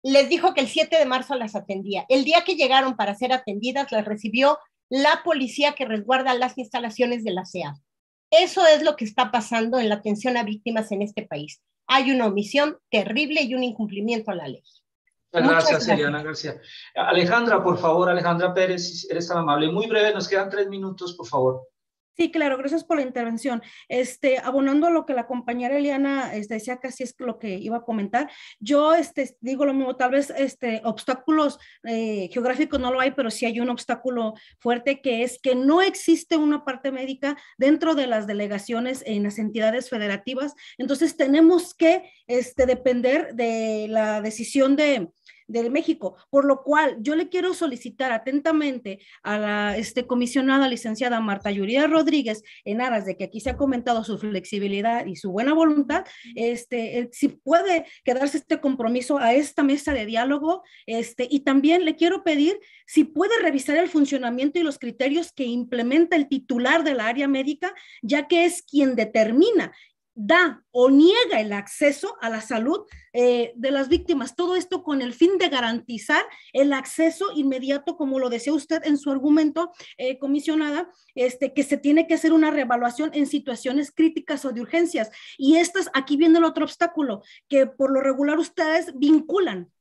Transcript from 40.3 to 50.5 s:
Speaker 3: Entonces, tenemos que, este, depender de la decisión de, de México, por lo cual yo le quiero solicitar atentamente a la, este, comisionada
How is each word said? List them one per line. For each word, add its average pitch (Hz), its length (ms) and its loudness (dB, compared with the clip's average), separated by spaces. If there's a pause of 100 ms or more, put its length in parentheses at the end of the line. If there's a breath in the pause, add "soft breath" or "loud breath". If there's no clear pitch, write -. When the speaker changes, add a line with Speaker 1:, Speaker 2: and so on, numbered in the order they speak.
Speaker 3:
Entonces, 277 400 -2
tenemos 330 560 4
que, 339 400 2 (140 loud breath)
este, 247 400 0
depender 254 680 0
de 220 540 -2
la 214 320 -2
decisión 247 560 0
de, 277 320 2 (400 soft breath)
de 233 200 -2
México, 302 480 -2 (140 soft breath)
por 277 160 4
lo 269 160 2
cual 294 380 2
yo 285 140 -2
le 349 140 -2
quiero 359 240 -2
solicitar 262 580 -6
atentamente 262 920 -2 (220 soft breath)
a 208 160 -4
la, 208 380 -2
este, 240 300 -6
comisionada 262 600 2